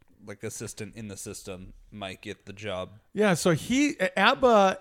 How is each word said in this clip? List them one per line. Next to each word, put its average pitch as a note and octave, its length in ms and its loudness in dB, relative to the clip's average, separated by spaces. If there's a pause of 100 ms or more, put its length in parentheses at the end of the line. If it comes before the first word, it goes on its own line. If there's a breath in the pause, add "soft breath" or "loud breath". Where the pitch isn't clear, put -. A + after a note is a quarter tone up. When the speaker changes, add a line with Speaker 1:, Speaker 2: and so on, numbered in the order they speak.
(260)
Speaker 1:
like, G#2 180 -14
assistant G#2+ 520 -10
in A2 140 -12
the F#2+ 80 -12
system, F#2 560 -12 (180)
might G2 300 -12
get - 240 -14
the G2+ 80 -14
job. G2 380 -8 (220)
Speaker 2:
Yeah, G3+ 200 4
so F3 180 2
he, C4 480 0 (160)
abba, G#3+ 640 4